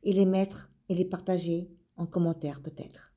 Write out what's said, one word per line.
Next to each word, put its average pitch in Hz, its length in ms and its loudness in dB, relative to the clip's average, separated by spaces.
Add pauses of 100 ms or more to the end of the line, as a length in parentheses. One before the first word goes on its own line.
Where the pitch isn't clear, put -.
et 196 100 2
les 190 140 6
mettre 190 440 0 (200)
et 185 40 2
les 180 120 2
partager 175 640 -2 (260)
en 170 80 -4
commentaire 160 560 -2
peut-être. - 560 -16